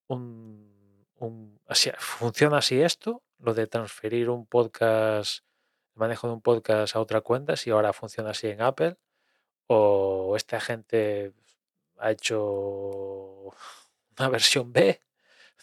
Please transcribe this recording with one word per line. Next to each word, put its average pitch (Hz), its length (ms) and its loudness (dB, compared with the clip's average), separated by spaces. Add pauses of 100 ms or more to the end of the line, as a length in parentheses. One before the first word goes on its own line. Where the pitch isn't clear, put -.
un... 107 960 -14 (100)
un, 113 500 -14
así, - 320 0
¿funciona 147 600 0
así 131 220 2
esto? 220 420 -2 (160)
Lo 117 160 -2
de 110 120 0
transferir 117 640 -4
un 120 160 -6
podcast, 110 1000 0 (500)
el 107 60 -8
manejo 113 280 -2
de 117 60 -4
un 113 80 -12
podcast 110 540 2
a 110 40 2
otra 110 220 0
cuenta, 143 340 0
si - 140 -4
ahora 107 220 4
funciona 107 380 -10
así 107 180 -6
en 104 140 -4
Apple, 156 340 0 (720)
o 98 680 4
esta 113 240 -4
gente 104 720 -2 (720)
ha 113 80 0
hecho 110 320 -2
<laughs> 98 1800 -8
una 131 100 0
versión 123 440 2
B 185 280 4 (640)